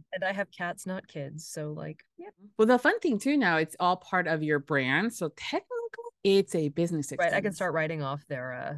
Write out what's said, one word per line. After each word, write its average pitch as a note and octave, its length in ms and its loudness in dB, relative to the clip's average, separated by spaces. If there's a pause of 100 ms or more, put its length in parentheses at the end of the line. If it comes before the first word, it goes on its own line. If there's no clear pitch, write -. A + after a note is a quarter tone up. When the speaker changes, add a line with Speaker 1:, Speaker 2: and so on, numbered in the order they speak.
(140)
Speaker 1:
And F#3 100 -6
I F#3+ 80 0
have G3 200 -4
cats, F3 340 -8
not F#3 220 -6
kids, D3+ 400 -10
so, D3+ 280 -8
like, D3+ 280 -10 (160)
yeah. F4 80 -14 (320)
Speaker 2:
Well, A3 80 8
the B3 100 8
fun F4 220 2
thing B3+ 180 2
too C4+ 180 0
now, F#3 220 4
it's D#3+ 220 0
all F3+ 180 4
part F3+ 300 0
of D#3 160 0
your D3+ 160 2
brand, C#3 520 2
so E3 240 -4
technically - 360 -6 (520)
it's G3 300 4
a D#3 160 0
business E3+ 480 -2
Speaker 1:
Right, E3+ 120 2
I - 80 2
can - 0 - (100)
Speaker 2:
expense. F#3+ 80 -2
Speaker 1:
start F3 180 -2
writing D#3 300 -2
off C#3 260 -4
their, B2+ 240 -6
uh, B2+ 240 -6